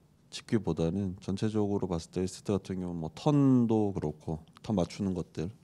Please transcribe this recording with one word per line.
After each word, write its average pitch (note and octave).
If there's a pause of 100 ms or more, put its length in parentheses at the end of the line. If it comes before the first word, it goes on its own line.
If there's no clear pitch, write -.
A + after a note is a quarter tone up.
(300)
짚기보다는 F2+
전체적으로 G2+
봤을 E2+
때 F2+
일 F#2
세트 -
같은 F#2
경우는 F2
뭐, D#2+
턴도 B2
그렇고, D#2 (180)
턴 A2
맞추는 F#2
것들, E2+ (140)